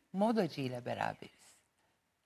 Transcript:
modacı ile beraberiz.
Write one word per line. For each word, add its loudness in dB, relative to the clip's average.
modacı 2
ile -4
beraberiz. -6